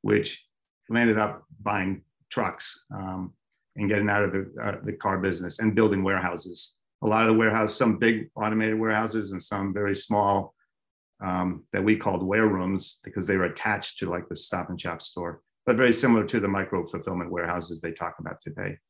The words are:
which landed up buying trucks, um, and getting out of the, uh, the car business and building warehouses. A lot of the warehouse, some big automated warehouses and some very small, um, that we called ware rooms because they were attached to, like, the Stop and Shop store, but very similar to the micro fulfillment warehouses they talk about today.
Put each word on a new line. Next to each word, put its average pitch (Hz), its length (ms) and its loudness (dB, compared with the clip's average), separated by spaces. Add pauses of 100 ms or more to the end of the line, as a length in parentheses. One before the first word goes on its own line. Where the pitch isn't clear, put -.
which - 420 0 (460)
landed 113 300 4
up 107 260 0 (160)
buying 98 420 -2 (260)
trucks, - 640 -4
um, 92 400 -8 (420)
and 104 120 -2
getting 104 220 2
out 101 140 4
of 95 100 0
the, 98 280 -4
uh, 101 220 -4
the 104 100 -6
car 95 260 -2
business 90 400 -2
and 110 160 2
building 104 280 4
warehouses. 90 720 -4 (280)
A 113 40 0
lot 110 160 4
of 110 60 6
the 110 40 6
warehouse, 110 420 4
some 110 220 2
big 113 380 2
automated 110 420 0
warehouses 110 540 0
and 92 100 -8
some 98 320 -4
very 101 220 0
small, 101 580 2 (680)
um, 92 520 -2
that 98 120 0
we 107 140 6
called 92 240 -2
ware 104 260 2
rooms 95 560 -2
because 92 220 -6
they 98 120 2
were 90 80 2
attached 101 540 -4
to, 92 100 -4
like, 87 200 -6
the 82 60 -8
Stop - 340 -6
and 87 100 -8
Shop 85 220 -8
store, 87 400 -10 (240)
but 117 120 4
very 123 160 6
similar 117 340 6
to 120 120 0
the 101 80 0
micro 95 380 0
fulfillment 87 460 -6
warehouses 85 500 -4
they 82 120 -6
talk 85 260 -8
about - 220 -12
today. 95 360 -8 (120)